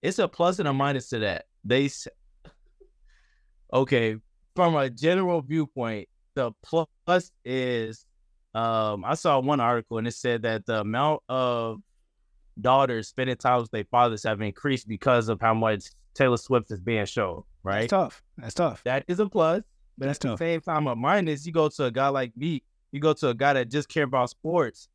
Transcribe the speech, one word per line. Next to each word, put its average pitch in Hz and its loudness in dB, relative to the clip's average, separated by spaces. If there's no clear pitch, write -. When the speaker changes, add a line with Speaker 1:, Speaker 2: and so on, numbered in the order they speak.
Speaker 1:
It's 180 -2
a 190 2
plus 175 0
and 160 0
a 143 0
minus 139 0
to 120 -4
that. 98 -2
They 127 4
s-, - -8
okay, 120 2
from 170 4
a 135 2
general 170 0
viewpoint, 127 -4
the 123 -2
plus 170 -2
is, 120 -4
um, 110 0
I 135 -2
saw 147 2
one 139 0
article 117 0
and 113 -4
it 117 -6
said 117 -2
that 113 -2
the 110 -2
amount 131 0
of 123 -2
daughters 123 2
spending 127 -2
time 123 2
with 113 -6
their 107 -4
fathers 120 2
have 107 -2
increased 123 -4
because 113 2
of 107 -2
how 113 4
much 110 0
Taylor 127 4
Swift 120 0
is 101 -8
being 107 -2
shown, 92 -4
right? 98 -2
Speaker 2:
That's 117 -2
tough. 190 0
That's 110 -12
tough. 160 -2
Speaker 1:
That 131 -2
is 180 -4
a 214 2
plus. 180 2
But 135 -4
Speaker 2:
That's 143 -4
Speaker 1:
at - -10
the 143 -2
Speaker 2:
tough. 107 -4
Speaker 1:
same 165 -2
time, 151 -2
a 123 -2
minus, 151 0
you 170 -12
go 156 4
to 143 -4
a 123 0
guy 131 0
like 131 -4
me, 143 -4
you 143 -8
go 151 4
to 147 0
a 120 0
guy 135 2
that 123 0
just 143 -2
care 156 0
about 127 0
sports. 156 -4